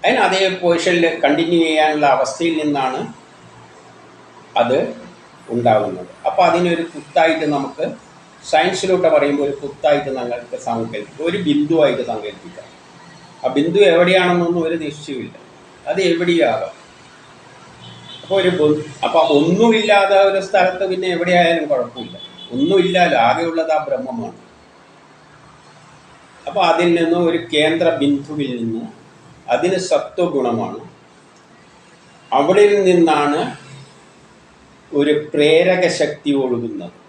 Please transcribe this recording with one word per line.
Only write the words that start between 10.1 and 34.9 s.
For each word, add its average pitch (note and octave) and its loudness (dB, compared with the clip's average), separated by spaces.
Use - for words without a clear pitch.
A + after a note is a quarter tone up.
നിങ്ങൾക്ക് A#2+ -8
സങ്കല്പിക്കാം, A2+ -8
ഒരു F3+ -2
ബിന്ദുവായിട്ട് D3 0
സങ്കല്പിക്കാം. G#2 -10
ആ B2+ -2
ബിന്ദു E3+ 0
എവിടെയാണെന്നൊന്നും F3 2
ഒരു E3 -4
നിശ്ചയമില്ല, C#3+ -10
അത് F3 -2
എവിടെയും E3+ 2
ആകാം. - -4
അപ്പൊ F#3+ -4
ഒരു F3+ 2
ബു-, D3+ 2
അപ്പൊ C#3+ 2
ഒന്നുമില്ലാതെ G3+ 4
ഒരു G3 2
സ്ഥലത്ത് F#3 0
പിന്നെ F#3 -4
എവിടെയായാലും E3+ 2
കുഴപ്പമില്ല, A#2+ -6
ഒന്നുമില്ലാലോ, F3 2
ആകെയുള്ളത് D#3+ 0
ആ D#3 2
ബ്രഹ്മമാണ്. B2 -8
അപ്പൊ F#3+ -2
അതിൽ E3+ 2
നിന്ന് E3+ 2
ഒരു E3 0
കേന്ദ്ര D#3+ 2
ബിന്ദുവിൽ C#3+ -2
നിന്ന്, A2+ -6
അതിന് F3+ 0
സത്വഗുണമാണ്, B2+ -4
അവിടെ F3+ 4
നിന്നാണ് D#3+ 2